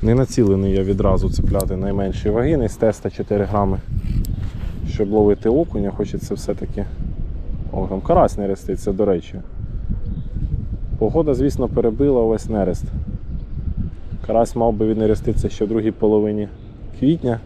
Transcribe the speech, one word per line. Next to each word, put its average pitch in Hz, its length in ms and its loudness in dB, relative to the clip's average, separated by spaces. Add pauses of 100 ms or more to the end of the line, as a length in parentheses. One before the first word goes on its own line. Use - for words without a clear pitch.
Не 110 120 6
націлений 98 580 4
я 95 100 4
відразу 95 480 2
цепляти 95 460 2
найменші 98 540 -2
ваги, 123 260 2
не 120 120 0
з - 80 -6
теста 107 340 0
чотири 101 340 0
грами, 95 360 0 (1080)
щоб 101 200 0
ловити 104 380 4
окуня. 117 420 2
Хочеться - 440 -4
все-таки. 202 520 -6 (880)
О, 95 140 -2
там 95 140 -4
карась 160 380 2
нереститься, 98 540 -2
до 98 120 0
речі. 92 360 -2 (1600)
Погода, 151 360 2
звісно, 127 340 0
перебила 120 540 2
увесь 113 260 0
нерест. 95 360 0 (1400)
Карась 113 300 2
мав 117 160 4
би 107 140 0
віднереститися 110 640 2
ще - 160 -2
в 104 40 -2
другій 110 220 0
половині 107 580 2 (520)
квітня 127 460 2